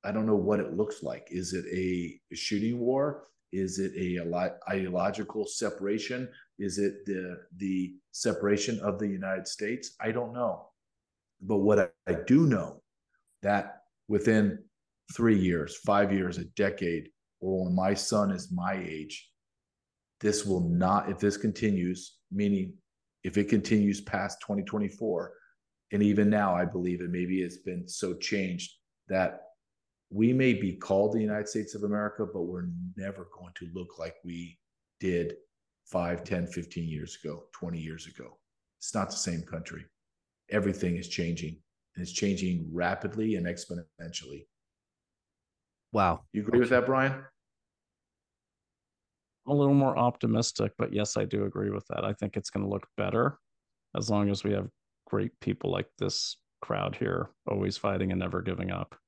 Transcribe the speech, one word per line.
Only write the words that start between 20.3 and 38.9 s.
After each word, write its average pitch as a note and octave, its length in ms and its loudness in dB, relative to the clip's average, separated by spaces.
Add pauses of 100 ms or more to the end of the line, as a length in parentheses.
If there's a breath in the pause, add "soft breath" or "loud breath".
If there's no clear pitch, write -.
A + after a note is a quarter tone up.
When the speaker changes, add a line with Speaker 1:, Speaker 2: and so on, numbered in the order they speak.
Speaker 1:
will F2 200 2
not, F#2 440 4
if F#2 80 -4
this G2+ 180 2
continues, F#2+ 800 -2 (140)
meaning G2 420 0 (500)
if F#2+ 140 0
it G2+ 120 2
continues G2+ 520 4
past - 400 -4
twenty G3+ 220 -4
twenty-four, F#3+ 680 -4 (580 loud breath)
and G#2 120 2
even G#2 260 6
now, G2+ 260 4
I F2+ 100 2
believe F2 360 -2
it F2 80 -6
maybe F2+ 340 0
has F2 140 -6
been F2+ 300 -8
so F2+ 280 -4
changed F#2 560 -4 (360)
that F#2+ 340 0 (680)
we A2+ 240 4
may C3 200 4
be F#2+ 200 0
called G2+ 400 2
the A2 80 2
United G#2 260 -2
States G#2+ 280 -4
of G#2 80 -4
America, G#2 420 -2
but F#2 180 -6
we're F2+ 240 -4 (280)
never G2 320 -8 (100)
going F2+ 180 -18
to F2 180 -12
look F2+ 260 -10
like E2 240 -8
we E2+ 340 -10 (420)
did F2 360 0 (500)
five, F2 380 -2
ten, F2+ 240 -2
fifteen E2 420 -6
years D2+ 340 -8
ago, D2+ 200 -8 (100)
twenty E2+ 260 -8
years D#2+ 280 -10
ago. - 300 -18 (420)
It's - 140 -10